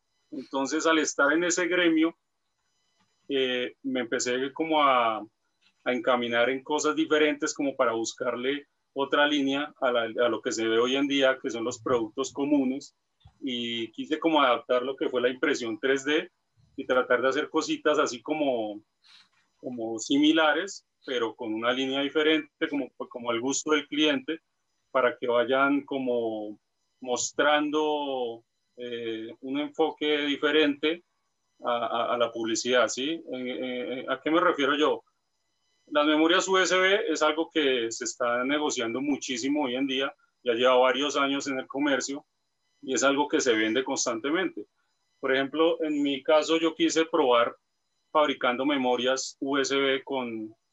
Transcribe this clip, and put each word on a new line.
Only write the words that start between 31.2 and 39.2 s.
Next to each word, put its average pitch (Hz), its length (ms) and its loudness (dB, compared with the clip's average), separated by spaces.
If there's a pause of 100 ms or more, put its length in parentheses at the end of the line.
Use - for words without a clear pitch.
a, 117 220 -2
a, 117 280 -2
a 120 40 -2
la 117 120 2
publicidad, 113 560 0
¿sí? 127 240 -4
Eh, 165 120 -6 (100)
eh, 127 760 -8
¿a 131 120 -4
qué 151 100 -4
me 165 100 4
refiero 143 360 2
yo? 143 260 2 (840)
Las 147 200 2
memorias 165 400 4
U 190 120 2
S 180 200 4
B 196 300 4
es 151 140 0
algo 156 300 0
que 131 380 0
se 139 140 -8
está 123 400 -2
negociando 131 560 -2
muchísimo 139 640 -2